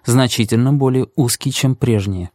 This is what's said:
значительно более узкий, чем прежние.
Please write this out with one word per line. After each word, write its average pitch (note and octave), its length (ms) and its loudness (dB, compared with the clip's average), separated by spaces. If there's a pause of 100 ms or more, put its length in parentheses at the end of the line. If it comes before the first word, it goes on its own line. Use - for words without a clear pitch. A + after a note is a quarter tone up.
значительно A#2+ 680 2
более C3 420 0
узкий, C3 360 -2
чем C3 220 0
прежние. G2 600 -2